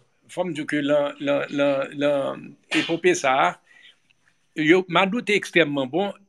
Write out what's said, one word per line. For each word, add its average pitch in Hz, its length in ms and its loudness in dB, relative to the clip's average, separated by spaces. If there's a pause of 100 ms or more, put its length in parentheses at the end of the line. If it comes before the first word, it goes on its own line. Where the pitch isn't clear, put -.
(300)
fò 180 160 -6
m 165 80 -6
di 151 100 -6
w, 147 180 -2 (380)
nan 143 800 -2
nan 143 480 -2 (260)
epope 165 440 2
sa 135 240 0
a, 175 100 2 (1400)
Madou 190 340 0
te 208 120 0
ekstrèmman 147 560 0
bon. 196 220 -2 (160)